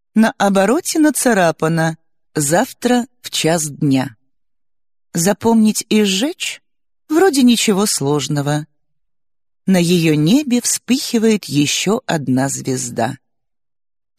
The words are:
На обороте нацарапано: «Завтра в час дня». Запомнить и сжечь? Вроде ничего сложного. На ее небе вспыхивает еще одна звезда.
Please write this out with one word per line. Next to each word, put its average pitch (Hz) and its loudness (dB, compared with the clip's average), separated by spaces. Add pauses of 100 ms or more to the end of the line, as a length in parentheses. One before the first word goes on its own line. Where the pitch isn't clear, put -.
(160)
На 220 2
обороте 202 0
нацарапано: 165 0 (340)
«Завтра 202 0 (160)
в - -16
час 156 -2
дня». 131 -2 (1000)
Запомнить 214 0
и 214 2
сжечь? 208 -4 (440)
Вроде 311 2
ничего 214 2
сложного. 147 -2 (1000)
На 190 4
ее 165 2
небе 240 2
вспыхивает 226 -2
еще 147 -2
одна 135 -2
звезда. 123 -6 (1000)